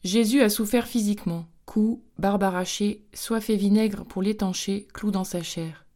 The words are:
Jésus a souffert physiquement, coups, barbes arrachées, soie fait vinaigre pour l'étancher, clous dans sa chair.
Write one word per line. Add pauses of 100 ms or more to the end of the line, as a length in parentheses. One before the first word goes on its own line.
Jésus
a
souffert
physiquement, (200)
coups, (160)
barbes
arrachées,
soie
fait
vinaigre
pour
l'étancher,
clous
dans
sa
chair. (100)